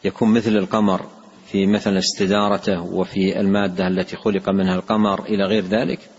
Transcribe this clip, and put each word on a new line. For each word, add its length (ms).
يكون 260
مثل 200
القمر 600
في 140
مثل 320
استدارته 840
وفي 580
المادة 480
التي 280
خلق 340
منها 260
القمر 500
إلى 200
غير 200
ذلك؟ 340